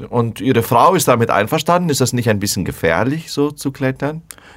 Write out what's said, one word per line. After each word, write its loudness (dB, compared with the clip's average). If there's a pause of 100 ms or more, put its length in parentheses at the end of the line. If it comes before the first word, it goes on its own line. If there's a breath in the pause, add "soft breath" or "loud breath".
Und -2
Ihre 2
Frau 4
ist 2
damit 4
einverstanden? 2
Ist 0
das 0
nicht 0
ein 2
bisschen -2
gefährlich, -2
so 0
zu -8
klettern? -4 (340 loud breath)